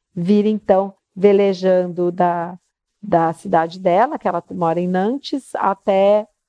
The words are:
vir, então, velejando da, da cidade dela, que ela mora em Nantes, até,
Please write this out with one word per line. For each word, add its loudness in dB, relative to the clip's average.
vir, 2
então, 0
velejando 2
da, -2
da 0
cidade -2
dela, 0
que -4
ela -4
mora -2
em -2
Nantes, -4
até, 0